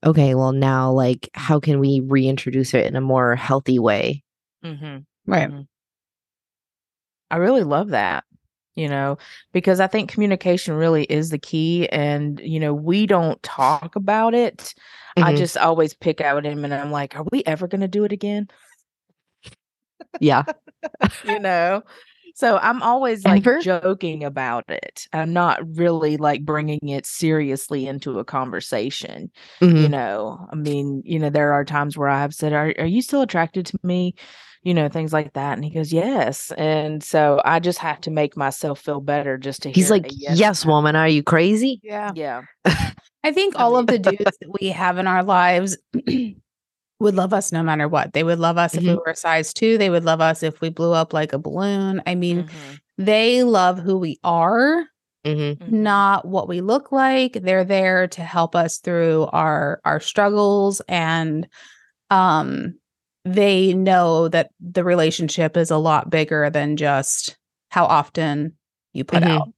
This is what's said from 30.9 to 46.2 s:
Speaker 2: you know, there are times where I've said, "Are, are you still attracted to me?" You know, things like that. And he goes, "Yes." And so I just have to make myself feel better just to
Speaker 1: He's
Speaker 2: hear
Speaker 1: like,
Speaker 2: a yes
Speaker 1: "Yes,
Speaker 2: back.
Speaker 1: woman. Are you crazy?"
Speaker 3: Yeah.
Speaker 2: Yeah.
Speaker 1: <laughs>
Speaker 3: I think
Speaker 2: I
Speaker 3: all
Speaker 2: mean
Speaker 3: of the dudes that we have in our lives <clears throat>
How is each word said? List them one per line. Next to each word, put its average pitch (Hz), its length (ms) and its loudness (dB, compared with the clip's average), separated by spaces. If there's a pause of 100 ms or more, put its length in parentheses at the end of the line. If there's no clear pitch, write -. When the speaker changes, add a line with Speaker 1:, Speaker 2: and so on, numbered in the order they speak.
Speaker 2:
you 165 140 -4
know, 151 120 -2
there 147 220 2
are 143 120 2
times 147 340 -4
where 143 100 0
I've 143 260 0
said, 151 180 -2
"Are, 151 260 0
are 156 80 -2
you 208 160 0
still 277 200 0
attracted 180 440 -2
to - 160 -8
me?" 180 320 -2 (480)
You 180 120 0
know, 156 140 2
things 160 240 -4
like 151 200 0
that. 139 220 -4
And 127 100 -6
he 151 60 -6
goes, 160 220 -4
"Yes." 165 640 -2
And 156 460 -2
so 147 420 2
I 160 140 2
just 170 220 -2
have 156 220 -6
to 165 100 -8
make 151 240 -2
myself 139 440 -6
feel 147 200 -6
better 143 360 -4
just 135 260 -10
to 143 100 -10
Speaker 1:
He's 185 160 2
Speaker 2:
hear 214 80 4
Speaker 1:
like, 170 100 0
Speaker 2:
a 139 80 -14
yes 143 240 -2
Speaker 1:
"Yes, 208 240 2
Speaker 2:
back. 160 80 0
Speaker 1:
woman. 151 240 4
Are 160 140 4
you 151 160 4
crazy?" 214 580 2
Speaker 3:
Yeah. 208 320 -8
Speaker 2:
Yeah. 139 280 -8 (100)
Speaker 1:
<laughs> - 120 -20 (600)
Speaker 3:
I 302 80 0
think 381 240 0
Speaker 2:
I 254 80 0
Speaker 3:
all 233 80 4
Speaker 2:
mean 247 80 4
Speaker 3:
of 240 80 0
the 254 100 2
dudes 196 420 0
that 190 200 -10
we 190 80 -4
have 180 300 -2
in 185 100 0
our 185 160 2
lives 180 520 2 (160)
<clears throat> 247 140 -4 (920)